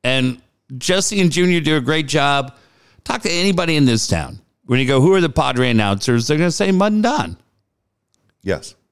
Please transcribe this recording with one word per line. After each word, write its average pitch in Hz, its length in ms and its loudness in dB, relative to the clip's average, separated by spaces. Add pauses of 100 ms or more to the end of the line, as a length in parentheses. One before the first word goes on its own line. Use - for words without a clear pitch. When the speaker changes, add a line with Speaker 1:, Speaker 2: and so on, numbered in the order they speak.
Speaker 1:
And 127 380 -2 (380)
Jesse 190 420 -2
and 175 100 4
Junior 175 300 2
do 156 160 0
a 147 40 0
great 147 280 -2
job. 139 480 0 (480)
Talk - 180 -4
to 202 80 -4
anybody 175 460 0
in 143 80 4
this 117 220 2
town. - 340 -4 (240)
When 127 160 0
you 131 60 0
go, 135 140 2
"Who 170 140 4
are 190 60 2
the 170 80 0
Padre 127 420 0
announcers?" 110 560 0
They're 151 120 0
gonna 175 120 0
say 196 220 -2
Mud 196 200 2
and 214 100 0
Don. 226 340 -2 (1040)
Speaker 2:
Yes. 90 320 -6 (180)